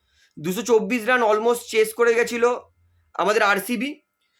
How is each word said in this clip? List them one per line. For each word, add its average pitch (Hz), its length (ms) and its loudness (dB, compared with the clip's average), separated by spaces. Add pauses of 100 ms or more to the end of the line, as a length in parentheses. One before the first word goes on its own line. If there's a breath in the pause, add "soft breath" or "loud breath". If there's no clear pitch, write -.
(380)
দুশো 180 240 -6
চব্বিশ 214 440 0
রান 247 160 2
almost 226 440 2
চেজ 220 260 0
করে 233 220 2
গেছিল 240 440 0 (560)
আমাদের 208 280 0
আরসিবি, 208 580 -2 (400)